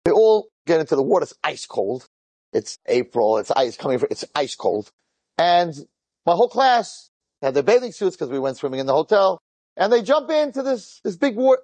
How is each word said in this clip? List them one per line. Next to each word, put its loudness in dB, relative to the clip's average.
They 2
all 4
get 2
into -2
the 2
water. 2
It's -10
ice -6
cold. -6
It's -6
April. 0
It's -4
ice -2
coming. -4
It's -8
ice -6
cold. -4
And 2
my 2
whole 2
class -2
had -2
their 2
bathing 2
suits -4
'cause -8
we -6
went -4
swimming -6
in -6
the 2
hotel. 2
And 0
they 4
jump 0
into -2
this, -6
this -6
big -2
wa-, 4